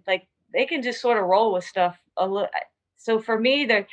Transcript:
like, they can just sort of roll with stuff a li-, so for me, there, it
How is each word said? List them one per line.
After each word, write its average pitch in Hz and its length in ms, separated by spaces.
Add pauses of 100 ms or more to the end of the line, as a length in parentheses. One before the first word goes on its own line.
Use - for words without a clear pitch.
like, 190 220 (260)
they 254 100
can 294 160
just 240 200
sort 233 180
of 196 80
roll 202 260
with 180 120
stuff 180 340 (180)
a 185 100
li-, 196 200 (500)
so 226 220
for 220 200
me, 262 280
there, 220 140
it 196 120